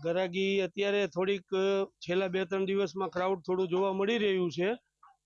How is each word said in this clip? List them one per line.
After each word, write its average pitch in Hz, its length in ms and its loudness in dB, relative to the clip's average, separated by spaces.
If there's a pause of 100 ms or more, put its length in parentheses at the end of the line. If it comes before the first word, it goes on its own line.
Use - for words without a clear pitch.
ગરાગી 185 580 0
અત્યારે 196 460 0
થોડીક, 190 480 -2
અ, 196 300 2
છેલ્લા 190 440 -2
બે 190 160 -2
ત્રણ 190 200 -2
દિવસમાં 190 440 -2
ક્રાઉડ 185 320 -2
થોડું 185 280 0
જોવા 190 240 2
મળી 202 260 0
રહ્યું 190 320 2
છે. 175 240 0 (520)